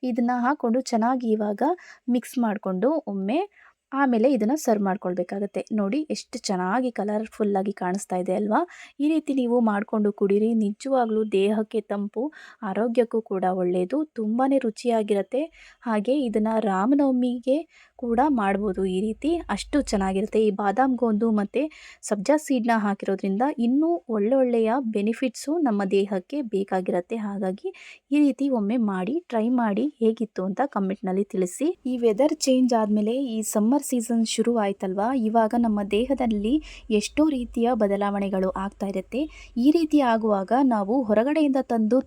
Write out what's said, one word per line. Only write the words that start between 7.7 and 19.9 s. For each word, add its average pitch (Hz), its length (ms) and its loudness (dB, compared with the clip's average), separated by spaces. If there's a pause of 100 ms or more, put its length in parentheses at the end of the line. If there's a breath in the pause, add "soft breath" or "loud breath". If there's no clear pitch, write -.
ಕಾಣಿಸ್ತಾ 185 440 -4
ಇದೆ 185 180 -2
ಅಲ್ವಾ? 214 320 0 (340 loud breath)
ಈ 285 80 0
ರೀತಿ 311 260 0
ನೀವು 247 260 2
ಮಾಡ್ಕೊಂಡು 208 520 0
ಕುಡೀರಿ. 208 420 2
ನಿಜವಾಗ್ಲೂ 220 720 0
ದೇಹಕ್ಕೆ 214 560 0
ತಂಪು, 208 520 -4 (300 loud breath)
ಆರೋಗ್ಯಕ್ಕೂ 226 580 0
ಕೂಡ 190 320 -4
ಒಳ್ಳೆಯದು, 185 520 0
ತುಂಬಾನೇ 254 540 0
ರುಚಿಯಾಗಿರತ್ತೆ. 226 840 -2 (380 loud breath)
ಹಾಗೆ 240 440 0
ಇದನ್ನ 214 240 0 (100)
ರಾಮನವಮಿಗೆ 254 1400 0
ಕೂಡ 233 320 -2
ಮಾಡ್ಬೋದು 196 560 0
ಈ 185 160 0
ರೀತಿ, 220 360 -2
ಅಷ್ಟು 285 460 -4
ಚೆನ್ನಾಗಿರುತ್ತೆ. 202 640 0